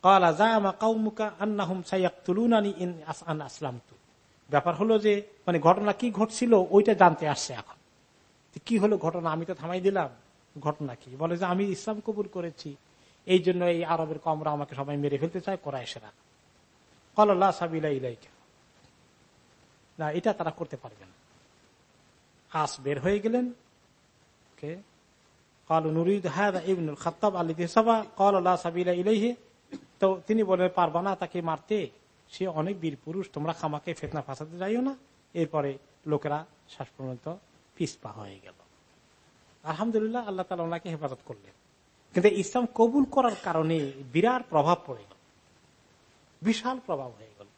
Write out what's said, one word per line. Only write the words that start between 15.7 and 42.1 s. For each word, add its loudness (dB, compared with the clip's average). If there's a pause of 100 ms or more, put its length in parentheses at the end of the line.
قال 6
لا 4
سبيل -4
إليك، -6 (1700)
না, -4
এটা 0
তারা -4
করতে -12
পারবে -20
না। -20 (1500)
আস -4
বের -4
হয়ে 0
গেলেন, -2 (1040)
কে? -12 (880)
قالوا 2
نريد 2
هذا 0
ابن -2
الخطاب -2
الذي -2
سبق، 4 (120)
قال 4
لا 4
سبيل -2
إليه। 2 (640)
তো 2
তিনি 2
বলেন, 2
"পারবা 2
না -2
তাকে -6
মারতে, -4 (400)
সে -6
অনেক -4
বীর -4
পুরুষ, -8
তোমরা -4
খামাকে -6
ফিতনা -8
ফাসাদে -12
যাইও -2
না।" -2 (380)
এরপরে -2 (300)
লোকেরা -2 (240)
শেষ -14 (100)
পর্যন্ত -10 (400)
পিছপা -8
হয়ে -16
গেল। -20 (1120)
আলহামদুলিল্লাহ, -2
আল্লাহ -6
তাআলা -4
ওনাকে -6
হেফাজত -6
করলেন। -18 (600)